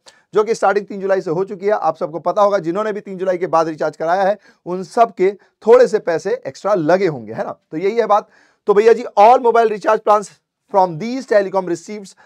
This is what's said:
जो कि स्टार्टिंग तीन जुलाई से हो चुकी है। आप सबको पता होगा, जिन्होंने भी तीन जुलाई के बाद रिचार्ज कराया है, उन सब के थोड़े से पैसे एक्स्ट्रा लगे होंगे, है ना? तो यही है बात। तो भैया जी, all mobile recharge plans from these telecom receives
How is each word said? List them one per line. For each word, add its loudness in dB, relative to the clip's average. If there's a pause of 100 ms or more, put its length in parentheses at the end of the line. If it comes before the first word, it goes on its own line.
(340)
जो 2
कि -2
स्टार्टिंग 0
तीन -12
जुलाई -2
से -8
हो -2
चुकी -10
है। 0
आप -2
सबको -8
पता -2
होगा, 2
जिन्होंने -4
भी -8
तीन -14
जुलाई -2
के -4
बाद 0
रिचार्ज -6
कराया -2
है, -2 (280)
उन -8
सब 0
के 0 (360)
थोड़े 6
से -2
पैसे -4
एक्स्ट्रा -4
लगे 0
होंगे, -8
है -8
ना? -10 (180)
तो -10
यही -2
है 0
बात। 0 (380)
तो 2
भैया 6
जी, 2 (140)
all 8
mobile 2
recharge -2
plans 0 (440)
from 2
these -8
telecom 0
receives -10 (120)